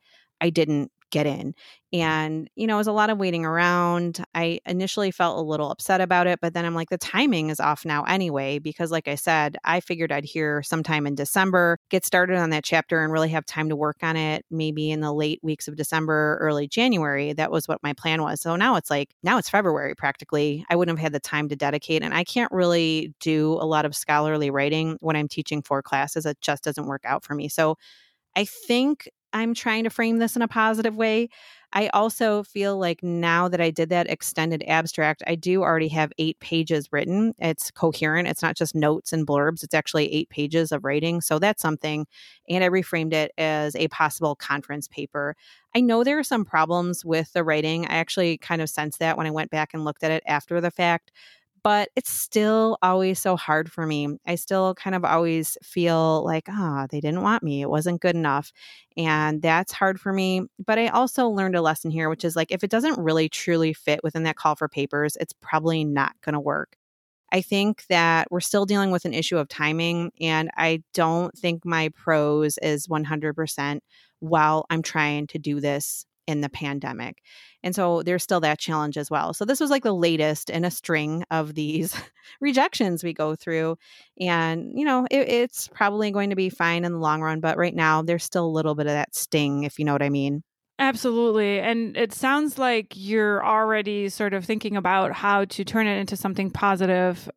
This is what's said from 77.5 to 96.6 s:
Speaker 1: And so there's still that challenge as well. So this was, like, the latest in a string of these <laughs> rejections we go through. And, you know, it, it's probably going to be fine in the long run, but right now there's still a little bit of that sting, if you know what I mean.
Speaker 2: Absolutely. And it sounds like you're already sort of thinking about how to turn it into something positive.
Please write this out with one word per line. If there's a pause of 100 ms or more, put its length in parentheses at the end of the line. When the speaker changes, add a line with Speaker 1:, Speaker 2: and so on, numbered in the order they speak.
Speaker 1:
And
so
there's
still
that
challenge
as
well.
So
this
was,
like,
the
latest
in
a
string
of
these (240)
<laughs>
rejections
we
go
through. (420)
And,
you
know,
it,
it's
probably
going
to
be
fine
in
the
long
run,
but
right
now
there's
still
a
little
bit
of
that
sting,
if
you
know
what
I
mean. (360)
Speaker 2:
Absolutely.
And
it
sounds
like
you're
already
sort
of
thinking
about
how
to
turn
it
into
something
positive.